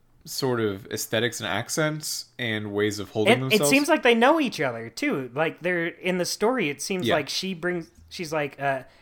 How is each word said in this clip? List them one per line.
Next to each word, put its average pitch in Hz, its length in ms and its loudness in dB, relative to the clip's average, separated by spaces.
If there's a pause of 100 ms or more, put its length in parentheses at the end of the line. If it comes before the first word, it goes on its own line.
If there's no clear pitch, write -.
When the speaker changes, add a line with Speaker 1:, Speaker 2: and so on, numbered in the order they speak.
(260)
Speaker 1:
sort 127 340 -2
of 104 280 0
aesthetics 110 520 -2
and 90 80 -6
accents 151 800 -4 (120)
and 107 340 -4
ways 104 280 0
of 95 100 -8
holding 110 240 4
Speaker 2:
It, 254 40 4
it 131 120 -2
Speaker 1:
themselves. 170 220 6
Speaker 2:
seems 285 180 4
like 311 140 2
they 240 100 6
know 262 260 6
each 233 220 -2
other 117 280 -4
too. 143 440 -4
Like, 156 280 -2
they're 170 260 0
in 180 320 -2
the 175 60 -2
story, 214 440 0
it 139 120 -6
seems 180 260 -4
Speaker 1:
Yeah. 175 80 4
Speaker 2:
like 147 140 -2
she 190 260 -4
brings, 170 340 -4 (200)
she's 156 220 -10
like, 147 300 -4
uh, 135 220 -2 (180)